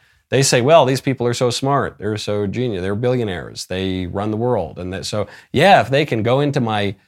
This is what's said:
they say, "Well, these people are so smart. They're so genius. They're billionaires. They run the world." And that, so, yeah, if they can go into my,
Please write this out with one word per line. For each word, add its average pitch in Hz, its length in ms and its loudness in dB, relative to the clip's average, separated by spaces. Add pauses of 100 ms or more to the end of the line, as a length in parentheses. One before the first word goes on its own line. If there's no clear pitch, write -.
(300)
they 131 120 4
say, 135 180 2
"Well, 143 260 6
these 131 160 0
people 123 240 -2
are 120 80 0
so 123 160 0
smart. 135 480 -2
They're 107 180 -4
so 104 320 -2
genius. 104 340 -4
They're 98 140 -4
billionaires. 107 680 -4
They 92 400 -4
run 98 260 -4
the 107 40 -4
world." 110 420 -2
And 90 140 -8
that, 90 140 -8
so, 104 220 -4 (240)
yeah, 175 300 6
if 113 80 -4
they 143 140 2
can 110 200 -2
go 127 160 2
into 143 200 0
my, 107 360 -2 (120)